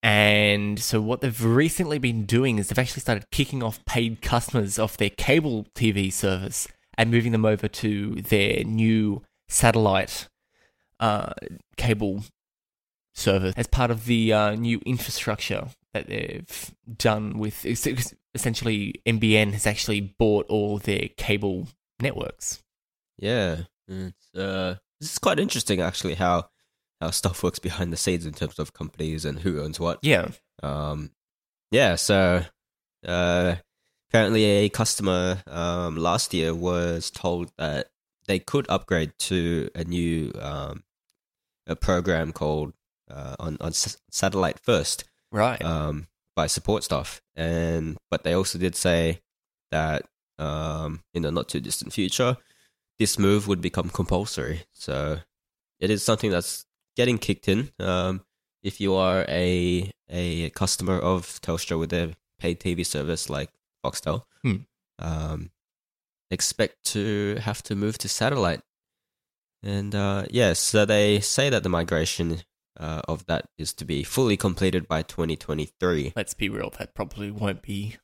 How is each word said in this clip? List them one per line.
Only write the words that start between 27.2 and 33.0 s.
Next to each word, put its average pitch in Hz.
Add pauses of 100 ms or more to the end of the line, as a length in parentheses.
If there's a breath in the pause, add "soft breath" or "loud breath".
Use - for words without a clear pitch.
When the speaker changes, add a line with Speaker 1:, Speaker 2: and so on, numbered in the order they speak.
Speaker 2:
works 90
behind 85
the 82
scenes 87
in 78
terms -
of 76
companies 78
and 73
who 85
owns 78
what. 85
Speaker 1:
Yeah. 104 (340)
Speaker 2:
Um, 73 (640)
yeah, 107
so, 90 (600)